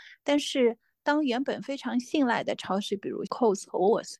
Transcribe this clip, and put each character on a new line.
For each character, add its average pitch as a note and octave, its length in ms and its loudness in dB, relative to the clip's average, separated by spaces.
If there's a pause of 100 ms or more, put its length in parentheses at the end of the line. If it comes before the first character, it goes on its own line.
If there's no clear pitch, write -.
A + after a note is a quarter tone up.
(240)
但 C#4+ 160 4
是 A#3+ 380 2 (260)
当 D4 200 2
原 B3 200 0
本 G#3+ 180 -4
非 C4+ 140 -6
常 B3 240 -2
信 C#4 260 2
赖 A3+ 160 2
的 - 140 -2
超 - 240 -2
市， G#3 160 -4
比 - 120 -10
如 - 180 -4
Coles G#3 420 0
和 - 100 -6
Woolworths - 420 2